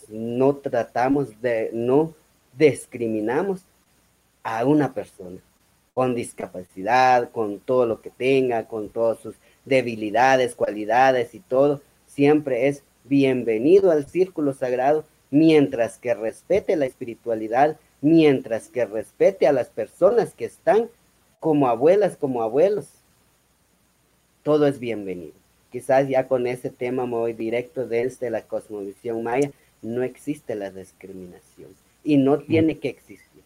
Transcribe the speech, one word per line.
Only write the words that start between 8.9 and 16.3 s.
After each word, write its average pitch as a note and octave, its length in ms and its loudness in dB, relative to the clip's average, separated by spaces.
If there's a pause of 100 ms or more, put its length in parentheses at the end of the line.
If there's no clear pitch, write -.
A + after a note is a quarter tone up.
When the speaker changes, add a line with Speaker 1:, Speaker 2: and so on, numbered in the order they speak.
Speaker 1:
sus A2 160 -16 (300)
debilidades, A#2+ 880 0
cualidades A#2 800 0
y G#2 60 -20
todo, C#3 420 0 (240)
siempre C#3+ 600 2
es C#3 140 -4 (220)
bienvenido C3+ 880 2
al D3+ 160 0
círculo E3+ 480 -4
sagrado, C3 500 -2 (260)
mientras C#3+ 680 4
que A#2+ 160 -2
respete E3 640 -2